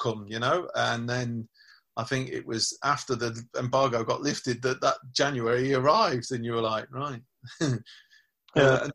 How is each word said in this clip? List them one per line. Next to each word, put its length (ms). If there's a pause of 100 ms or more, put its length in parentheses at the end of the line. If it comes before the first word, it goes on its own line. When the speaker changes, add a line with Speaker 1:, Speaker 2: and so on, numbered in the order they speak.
Speaker 1:
come, 260
you 120
know. 360
And 320
then 400 (520)
I 60
think 260
it 160
was 360
after 340
the 220 (200)
embargo 440
got 200
lifted 400
that, 180
that 160 (160)
January 540
he 80
arrived, 580
and 100
you 120
were 80
like, 280
"Right." 300 (400)
<laughs> 140 (800)
Uh, 40
Speaker 2:
Yeah. 240
Speaker 1:
and 100